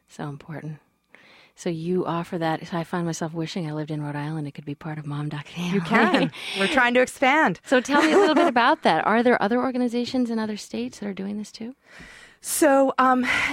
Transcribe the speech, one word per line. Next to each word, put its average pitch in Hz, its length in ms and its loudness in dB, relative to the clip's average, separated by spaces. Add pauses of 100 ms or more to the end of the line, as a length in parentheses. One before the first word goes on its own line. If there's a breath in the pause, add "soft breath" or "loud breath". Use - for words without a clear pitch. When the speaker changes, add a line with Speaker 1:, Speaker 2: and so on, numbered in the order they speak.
Speaker 1:
So - 200 -12
important. 147 500 -12 (760 soft breath)
So - 140 -8
you 170 380 -2
offer 170 320 -4
that. 160 280 -2
So 175 120 -6
I 165 60 -4
find 175 200 -4
myself 165 300 -6
wishing 165 340 -6
I 151 60 -8
lived 151 160 -6
in 151 120 -6
Rhode 147 140 -8
Island. 147 320 -6
It 143 40 -12
could - 120 -16
be 143 100 -10
part 156 240 -10
of 147 60 -12
Mom 147 240 -6
Doc 147 200 -8
Family. 175 260 -6
Speaker 2:
You 196 80 2
can. 233 500 2 (120)
Speaker 1:
<laughs> - 140 -8
Speaker 2:
We're 196 100 2
trying 247 260 4
to 254 80 6
expand. 262 640 2
Speaker 1:
So 254 160 4
tell 285 180 2
me 311 120 4
a - 40 4
little 370 180 6
bit 339 120 6
Speaker 2:
<laughs> - 20 2
Speaker 1:
about 254 360 2
that. 170 220 2
Are 220 160 4
there 240 200 4
other 233 180 2
organizations 247 720 -2
in 226 80 -2
other 214 180 -6
states 233 440 -10
that 208 60 -8
are 202 60 -6
doing 196 240 -8
this 214 160 -10
too? 233 220 -14 (680 loud breath)
Speaker 2:
So, 269 540 2
um, 254 300 4 (260 loud breath)